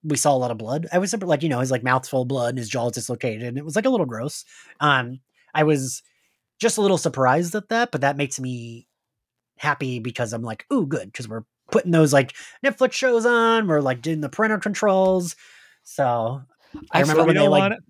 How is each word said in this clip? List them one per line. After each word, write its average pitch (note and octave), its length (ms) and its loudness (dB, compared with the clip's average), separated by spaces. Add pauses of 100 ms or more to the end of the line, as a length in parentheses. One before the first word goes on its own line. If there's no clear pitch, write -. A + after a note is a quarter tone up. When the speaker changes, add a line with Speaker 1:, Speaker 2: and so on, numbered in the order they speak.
Speaker 1:
we D3+ 120 -2
saw C#3+ 180 4
a C3 40 2
lot B2 140 -2
of A2 60 -8
blood. C3+ 340 -6
I F3+ 60 2
was F#3+ 120 -2
surprised, G3 180 -6
like, D3 140 2
you E3 60 0
know, B2+ 120 0
his, C3 120 -2
like, A#2+ 100 -2
mouth's B2+ 260 2
full C3 140 -2
of B2 60 -4
blood B2 220 -2
and B2+ 80 -6
his A2+ 100 -8
jaw B2 180 -2
is A#2+ 60 -2
dislocated, A#2 500 -6
and B2 160 -6
it D3 60 -10
was, D#3 120 -10
like, A3 100 0
a C4 40 2
little G3+ 160 2
gross. A2+ 380 -8 (360)
Um, C3 400 2 (340)
I D3+ 100 2
was C3+ 380 0 (580)
just A3 180 0
a - 20 0
little G3 180 4
surprised C#3+ 580 0
at G3+ 140 -8
that, A#3 200 0
but C#3 120 -4
that C#3 140 0
makes C#3 240 -4
me A#2+ 460 -10 (680)
happy C3 440 -4
because A2+ 320 -6
I'm A#2 100 -6
like, A2+ 300 -12
"Ooh, A3 140 0
good," C3+ 260 -6
'cause A#2 160 -12
we're A2+ 160 -10 (260)
putting F3+ 220 2
those, D#3+ 200 6
like, C#3 220 4 (300)
Netflix C4 280 0
shows A#3+ 320 0
on, A3+ 440 2
we're, D3+ 120 4
like, C3 220 -2
doing D#3 180 -4
the C#3+ 80 -4
parental G#3+ 300 0
controls. F#3+ 760 0 (500)
So B2 580 -2 (500)
I D#3+ 60 2
Speaker 2:
I - 40 6
Speaker 1:
remember D#3 200 4
Speaker 3:
We D#3+ 60 4
Speaker 1:
when D#3 80 4
they, D3 80 4
Speaker 3:
don't D3 80 6
Speaker 1:
like D3 80 6 (300)